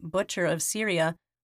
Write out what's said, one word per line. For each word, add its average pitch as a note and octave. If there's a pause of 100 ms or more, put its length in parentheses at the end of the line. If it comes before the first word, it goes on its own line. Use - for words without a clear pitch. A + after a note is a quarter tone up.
Butcher F#3
of D#3+
Syria, F3 (300)